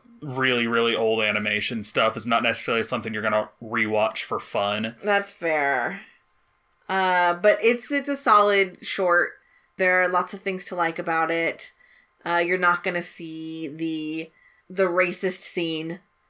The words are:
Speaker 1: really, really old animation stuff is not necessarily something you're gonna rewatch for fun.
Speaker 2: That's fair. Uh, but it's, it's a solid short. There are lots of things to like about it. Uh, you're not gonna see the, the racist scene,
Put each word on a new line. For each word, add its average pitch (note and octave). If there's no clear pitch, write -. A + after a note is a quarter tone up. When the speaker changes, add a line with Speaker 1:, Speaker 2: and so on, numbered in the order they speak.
Speaker 1:
really, B2+
really A#2
old A2
animation G#2
stuff A2
is A2
not A#2
necessarily A#2
something A2
you're G#2+
gonna G#2+
rewatch A2
for -
fun. G#3
Speaker 2:
That's G3+
fair. D3+
Uh, F#3
but G#3
it's, A#3+
it's C#4+
a C#4+
solid G3+
short. F3
There F#3
are F3+
lots F#3
of F#3+
things F#3
to -
like E3
about D#3+
it. E3
Uh, E3+
you're F3+
not F3
gonna F3
see D#3+
the, D#3+
the F#3+
racist F3+
scene, E3